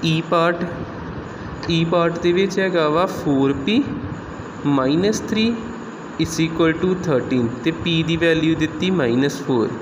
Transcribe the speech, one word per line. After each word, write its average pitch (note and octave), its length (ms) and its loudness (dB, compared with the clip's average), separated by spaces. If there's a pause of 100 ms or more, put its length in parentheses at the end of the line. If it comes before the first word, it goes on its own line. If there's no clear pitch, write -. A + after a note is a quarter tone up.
ਈ D#3+ 260 2
ਪਾਰਟ, F3 360 2 (1040)
ਈ E3 220 4
ਪਾਰਟ E3+ 320 2
ਦੇ F3 100 4
ਵਿੱਚ G3 260 2
ਹੈਗਾ F3+ 300 2
ਵਾ E3 160 2
ਫੋਰ C#3 480 2 (120)
ਪੀ A#3+ 180 2 (840)
ਮਾਈਨਸ C#3+ 540 2 (100)
ਥ੍ਰੀ A3 220 2 (720)
is D#3+ 240 -2
equal E3 400 2
to F#3 80 2 (160)
thirteen B2 380 2 (160)
ਤੇ D#3+ 80 0 (120)
ਪੀ E3 200 2
ਦੀ E3 140 0
ਵੈਲਿਊ D#3+ 380 4
ਦਿੱਤੀ D#3 360 -2
ਮਾਈਨਸ C#3 560 2
ਫੋਰ A#2+ 220 2 (120)